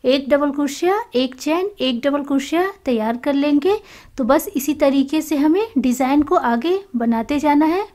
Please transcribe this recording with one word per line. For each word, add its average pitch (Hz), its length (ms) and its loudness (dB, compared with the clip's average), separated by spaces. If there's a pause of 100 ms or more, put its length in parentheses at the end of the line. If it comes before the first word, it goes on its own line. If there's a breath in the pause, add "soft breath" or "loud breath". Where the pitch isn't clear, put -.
एक 269 240 0
डबल 285 220 2
क्रोशिया, 294 480 -2 (160)
एक 254 200 -2
चेन, 349 340 -2 (100)
एक 254 220 -2
डबल 285 220 -2
क्रोशिया 285 420 -2 (200)
तैयार 233 320 -2
कर 285 160 -2
लेंगे। 294 440 2 (400 loud breath)
तो 269 60 -2
बस 262 320 2
इसी 294 200 -2
तरीके 277 460 2
से 311 160 -4
हमें 311 280 2 (120)
डिज़ाइन 262 460 2
को 320 120 0
आगे 254 440 0 (160)
बनाते 233 440 -2
जाना 294 280 4
है। 381 280 -2